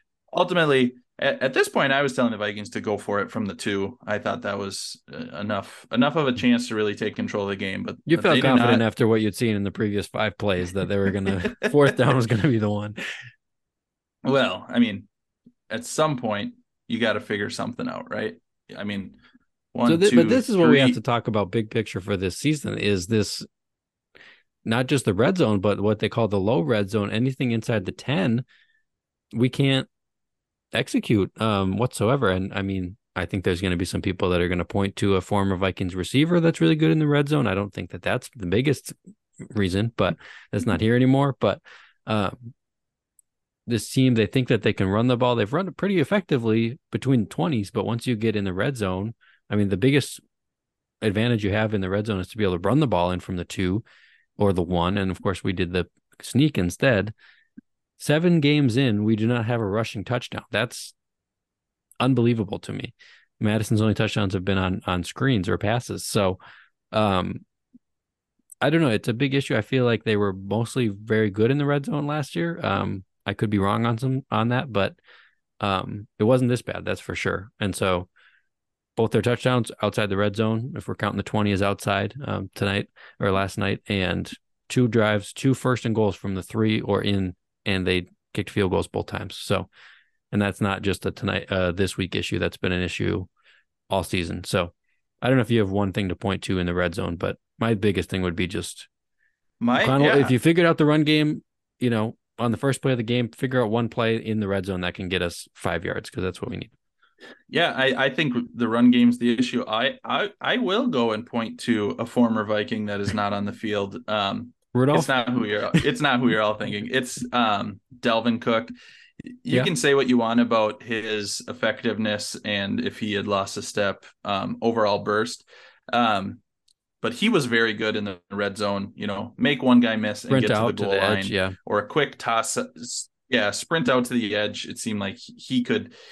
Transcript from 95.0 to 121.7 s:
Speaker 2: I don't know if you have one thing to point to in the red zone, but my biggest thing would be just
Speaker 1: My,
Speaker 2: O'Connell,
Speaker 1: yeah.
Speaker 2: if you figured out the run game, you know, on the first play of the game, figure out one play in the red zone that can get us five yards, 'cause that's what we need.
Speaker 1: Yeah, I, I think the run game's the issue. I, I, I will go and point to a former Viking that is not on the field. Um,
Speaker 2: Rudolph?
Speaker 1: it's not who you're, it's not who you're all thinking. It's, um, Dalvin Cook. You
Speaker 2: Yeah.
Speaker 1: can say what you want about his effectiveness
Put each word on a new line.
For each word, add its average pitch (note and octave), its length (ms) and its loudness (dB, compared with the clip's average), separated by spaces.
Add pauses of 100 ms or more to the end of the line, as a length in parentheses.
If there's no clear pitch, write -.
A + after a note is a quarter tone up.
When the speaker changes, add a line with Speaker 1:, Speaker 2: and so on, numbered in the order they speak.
Speaker 2:
I A#2+ 60 0
don't C3 100 4
know B2 60 4
if B2 80 -4
you A2+ 80 4
have F#2+ 120 2
one G2 220 0
thing G2+ 160 -2
to F2 60 -4
point F#2+ 280 -4
to F#2 160 -2
in F2+ 60 0
the F2 80 -2
red F2+ 220 -2
zone, F2 200 -4
but F#2 220 -4 (200)
my A2+ 180 0
biggest F#2+ 340 0
thing F#2+ 140 -2
would F2 120 -2
be F2+ 120 -2
just - 400 -10 (720)
Speaker 1:
My, B2 240 2
Speaker 2:
O'Connell, C#3 240 4
Speaker 1:
yeah. A3 100 4
Speaker 2:
if B2+ 140 4
you B2 80 4
figured E3+ 260 4
out E3 120 4
the D#3 80 4
run D3+ 180 4
game, D3+ 400 2 (360)
you B2+ 100 2
know, A2+ 260 0 (220)
on A#2 140 0
the G#2+ 60 -2
first C#3 240 0
play C3+ 120 2
of A#2+ 40 0
the A#2+ 60 -2
game, A#2+ 260 0
figure B2+ 320 -2
out A2 80 2
one A2+ 200 0
play A2+ 280 0
in A2 220 -4
the G#2 80 -2
red G2 180 0
zone F#2+ 160 -4
that F2 120 -2
can F#2 160 -8
get F2+ 120 0
us F2 320 -6
five E2+ 300 -4
yards, - 260 -6
'cause - 140 -8
that's F#2 180 -6
what - 100 -8
we F#2 60 -8
need. - 140 -12 (800)
Speaker 1:
Yeah, D#3+ 260 0
I, C3 300 2
I C#3 40 2
think C3+ 240 0 (220)
the A2+ 140 0
run A#2+ 220 8
game's A#2+ 260 6
the A#2+ 200 2
issue. B2 300 0
I, A#2+ 380 -2
I, D3+ 240 -2 (100)
I D#3 160 0
will A#3+ 320 0
go A#2+ 240 2
and G#2+ 140 -4
point A2+ 360 -6
to G#2+ 280 0 (100)
a A2+ 60 -4
former A2 400 2
Viking G#2+ 400 -2
that G2+ 160 -4
is G2+ 120 -2
not G#2 200 -2
on G2+ 100 -2
the G2+ 80 -4
field. G2+ 460 -4 (100)
Um, G2+ 460 -4 (200)
Speaker 2:
Rudolph? C3+ 260 4
Speaker 1:
it's D3 100 -2
not B2 180 0
who B2 180 0
you're, G#2 280 -2
it's C#3+ 260 0
not C3+ 220 2
who B2 80 4
you're A2 120 2
all G#2+ 120 2
thinking. G#2 360 -6
It's, B2+ 320 -4 (120)
um, G#2+ 480 0 (180)
Dalvin A2+ 400 0
Cook. A#2 300 0 (560)
You - 180 -16
Speaker 2:
Yeah. B2+ 220 0
Speaker 1:
can - 100 0
say C#3 200 4
what C3+ 120 2
you B2 100 4
want A#2 220 2
about A2 420 2
his A2 680 -6
effectiveness G#2+ 960 -4